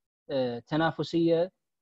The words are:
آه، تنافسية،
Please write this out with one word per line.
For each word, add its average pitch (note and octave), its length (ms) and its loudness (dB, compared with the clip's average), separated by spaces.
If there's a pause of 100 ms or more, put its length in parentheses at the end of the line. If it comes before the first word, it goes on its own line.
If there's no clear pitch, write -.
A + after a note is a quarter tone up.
(300)
آه، B2+ 300 -2
تنافسية، E3 920 0 (300)